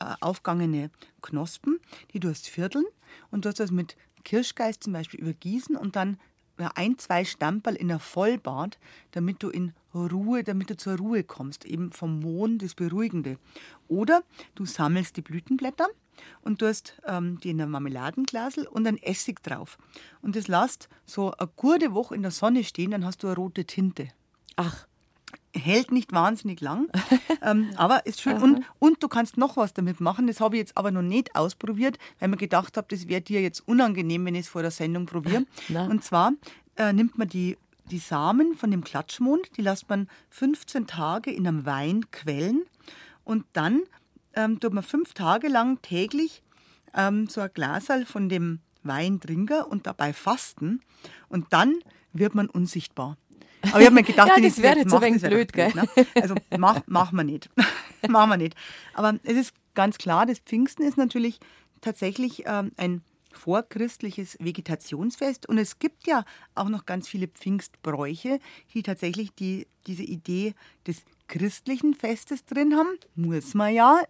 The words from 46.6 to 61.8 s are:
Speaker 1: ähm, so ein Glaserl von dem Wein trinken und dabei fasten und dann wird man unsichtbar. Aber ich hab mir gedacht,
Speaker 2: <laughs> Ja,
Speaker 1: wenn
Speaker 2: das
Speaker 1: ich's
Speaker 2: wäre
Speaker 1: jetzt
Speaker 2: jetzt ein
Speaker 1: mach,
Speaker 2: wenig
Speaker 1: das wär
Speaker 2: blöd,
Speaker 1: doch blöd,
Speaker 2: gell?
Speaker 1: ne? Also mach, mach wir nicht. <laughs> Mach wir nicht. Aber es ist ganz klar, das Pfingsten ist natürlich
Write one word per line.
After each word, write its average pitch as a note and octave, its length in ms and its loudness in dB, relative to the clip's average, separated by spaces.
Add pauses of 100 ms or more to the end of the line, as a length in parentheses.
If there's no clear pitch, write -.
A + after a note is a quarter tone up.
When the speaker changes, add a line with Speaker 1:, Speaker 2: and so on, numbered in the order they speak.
Speaker 1:
ähm, G3+ 340 0
so G#3+ 120 -8
ein G3 140 -4
Glaserl B3 500 -2
von G3+ 240 -4
dem E3+ 320 -2 (220)
Wein E3 380 -2
trinken G3+ 420 -2
und - 240 -6
dabei D3 260 -2
fasten G#3 720 -4 (480)
und F3+ 200 -4
dann A#3 260 6 (360)
wird G#3 220 0
man G#3 160 0
unsichtbar. D#3 640 -4 (560)
Aber G#3 80 10
ich B3+ 60 12
hab A#3+ 80 12
mir - 100 12
gedacht, D#4 240 10
Speaker 2:
<laughs> F#4+ 80 12
Ja, - 0 -
Speaker 1:
wenn F#4+ 80 10
Speaker 2:
das F#4 80 8
Speaker 1:
ich's A3 100 -2
Speaker 2:
wäre C#4 140 10
Speaker 1:
jetzt C#4+ 80 4
Speaker 2:
jetzt F#3 80 2
ein B3+ 80 8
Speaker 1:
mach, A#3+ 60 6
Speaker 2:
wenig A3+ 160 4
Speaker 1:
das F3 80 2
wär - 0 -
Speaker 2:
blöd, A3+ 180 4
Speaker 1:
doch - 60 -18
blöd, F3+ 200 4
Speaker 2:
gell? A3+ 300 6 (100)
Speaker 1:
ne? A#3 80 6
Also F#3+ 120 0 (240)
mach, G#3 280 4
mach F3 260 2
wir F3 120 2
nicht. D3+ 320 -6
<laughs> - 520 0
Mach A3 200 8
wir G3+ 80 4
nicht. E3 180 -2 (400)
Aber G#3+ 300 2
es A#3 120 0
ist B3+ 180 0 (200)
ganz G3+ 240 2
klar, F3+ 280 2
das A#3+ 120 0
Pfingsten C4+ 460 0
ist C#4+ 120 0
natürlich A#3+ 440 0 (400)